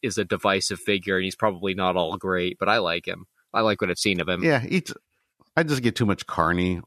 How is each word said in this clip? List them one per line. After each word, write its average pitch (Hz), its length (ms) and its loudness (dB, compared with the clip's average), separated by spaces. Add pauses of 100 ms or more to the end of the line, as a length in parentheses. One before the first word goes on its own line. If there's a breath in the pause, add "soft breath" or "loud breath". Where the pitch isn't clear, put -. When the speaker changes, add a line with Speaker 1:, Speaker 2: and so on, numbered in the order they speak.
Speaker 1:
is 107 160 -2
a 104 80 0
divisive 98 540 0
figure, 98 360 0
and 92 80 0
he's 92 140 -6
probably 95 360 -2
not 92 220 0
all 90 220 0
great, 90 420 -2
but 98 80 0
I 110 120 4
like 85 280 -2
him. 90 200 -10 (260)
I 113 80 0
like 107 180 2
what 95 100 0
I've 87 80 -2
seen 95 220 0
of 80 80 -2
him. 90 160 -2
Speaker 2:
Yeah, 147 160 4
he's, - 340 -2 (640)
I 165 80 2
just 147 200 0
get 117 120 2
too 123 100 2
much 101 220 0
Carney 87 600 2